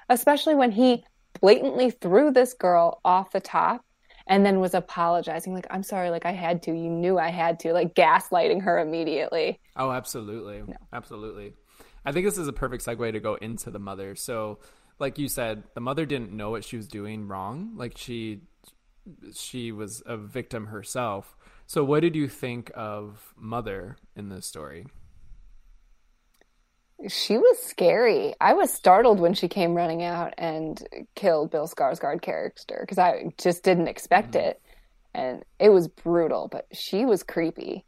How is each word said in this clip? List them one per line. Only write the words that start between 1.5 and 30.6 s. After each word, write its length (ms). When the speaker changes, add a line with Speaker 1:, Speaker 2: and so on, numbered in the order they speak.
Speaker 1:
threw 400
this 220
girl 520
off 260
the 100
top 420
and 180
then 140
was 140
apologizing, 800
like, 160
"I'm 140
sorry, 260
like, 160
I 60
had 320
to. 80
You 180
knew 300
I 100
had 320
to," 120
like, 220
gaslighting 680
her 160
immediately. 800
Speaker 2:
Oh, 160
absolutely. 760
Speaker 1:
No. 120
Speaker 2:
Absolutely. 600
I 60
think 140
this 120
is 100
a 60
perfect 320
segue 260
to 80
go 160
into 360
the 80
mother. 360
So, 440
like 180
you 100
said, 360
the 80
mother 240
didn't 260
know 200
what 120
she 140
was 100
doing 400
wrong. 480
Like, 220
she, 440
she 380
was 340
a 120
victim 500
herself. 680
So 160
what 180
did 140
you 120
think 480
of 600
Mother 640
in 140
this 160
story? 400
Speaker 1:
She 280
was 220
scary. 800
I 140
was 200
startled 460
when 140
she 140
came 280
running 280
out 340
and 440